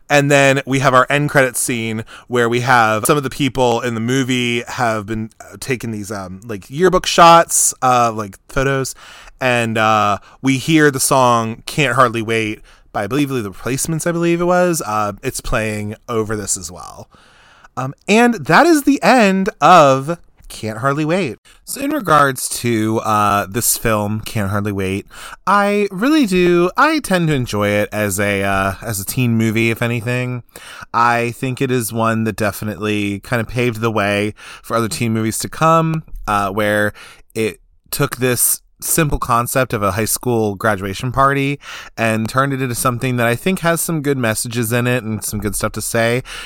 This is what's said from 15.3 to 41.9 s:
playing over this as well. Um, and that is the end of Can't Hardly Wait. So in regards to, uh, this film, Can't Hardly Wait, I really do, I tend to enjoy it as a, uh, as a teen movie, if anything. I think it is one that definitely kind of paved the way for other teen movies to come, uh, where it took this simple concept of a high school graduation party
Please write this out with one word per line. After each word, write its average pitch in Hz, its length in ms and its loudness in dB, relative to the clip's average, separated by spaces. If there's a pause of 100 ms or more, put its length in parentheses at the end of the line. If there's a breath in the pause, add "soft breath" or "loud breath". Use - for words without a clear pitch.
playing 107 540 -4 (120)
over 110 300 -2
this 98 180 -6
as 90 160 -10
well. 78 380 -18 (720 soft breath)
Um, 131 140 -8 (140)
and 233 260 4
that 185 320 4
is 311 200 4
the 277 180 4
end 196 480 4 (100)
of 147 560 6 (300)
Can't 110 320 -10
Hardly 139 260 -2
Wait. 160 320 -2 (260 soft breath)
So - 160 -12
in 277 120 -4
regards 151 580 2 (120)
to, 110 400 0
uh, 104 440 2
this 104 320 -2
film, 107 440 -2
Can't 101 280 -4
Hardly 104 220 -2
Wait, 98 340 -4 (400 loud breath)
I 202 460 2
really 262 340 2
do, 175 500 2
I 302 220 2
tend 175 300 0
to 151 80 2
enjoy 104 320 -2
it 104 240 0
as 104 280 -2
a, 101 220 0
uh, 98 400 0
as 107 180 -6
a 95 60 -10
teen 120 320 0
movie, 113 320 0
if 113 140 -4
anything. 123 580 -4 (500 loud breath)
I 117 420 2
think 131 280 -6
it 135 80 0
is 120 240 -2
one 113 300 0
that 107 120 -2
definitely 104 840 -4
kind 120 220 -2
of 104 60 -4
paved 120 320 -2
the 113 120 0
way 104 420 0 (300 loud breath)
for 113 120 -4
other 113 140 0
teen 117 240 -2
movies 110 240 -2
to 110 100 -6
come, 160 560 0 (220)
uh, 101 240 0
where 104 440 0 (420 loud breath)
it 110 260 -4 (300)
took - 240 -2
this - 480 -2 (160)
simple 147 380 0
concept 120 560 0
of 104 80 -4
a 98 120 0
high 107 120 -2
school 110 480 0
graduation 101 580 -4
party 139 480 0 (380 loud breath)